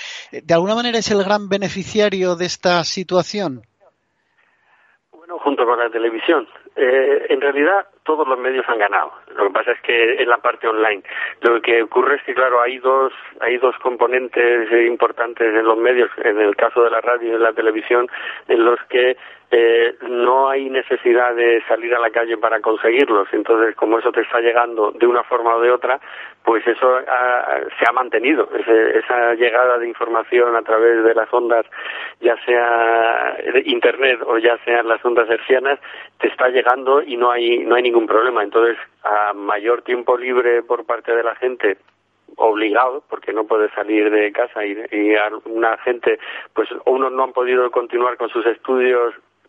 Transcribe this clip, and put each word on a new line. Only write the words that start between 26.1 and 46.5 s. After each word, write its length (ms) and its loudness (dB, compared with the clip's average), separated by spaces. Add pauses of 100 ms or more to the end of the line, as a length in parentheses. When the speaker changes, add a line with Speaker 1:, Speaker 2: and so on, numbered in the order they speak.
Speaker 2:
pues 240 0
eso 300 2
ha, 640 -2 (180)
se 100 4
ha 40 2
mantenido. 560 2 (100)
Ese, 400 4
esa 360 0
llegada 440 2
de 80 -6
información 680 0
a 60 -2
través 420 4
de 100 4
las 180 -2
ondas, 340 2 (540)
ya 240 2
sea 920 2 (160)
de 140 2
internet 600 0
o 120 0
ya 260 2
sean 240 0
las 160 -2
ondas 260 2
hercianas, 480 0 (400)
te 100 0
está 200 0
llegando 520 2
y 160 -4
no 140 2
hay, 280 0
no 180 0
hay 60 2
ningún 240 2
problema. 360 2
Entonces, 340 2 (280)
a 300 0
mayor 480 -4
tiempo 360 -2
libre 460 0
por 200 -4
parte 300 -4
de 80 0
la 140 -4
gente, 400 -4 (600)
obligado, 720 0
porque 240 -10
no 120 -2
puede 260 0
salir 400 0
de 220 0
casa 320 -4
y, 120 -6 (140)
y 240 0
alguna 640 -2
gente, 400 -2 (340)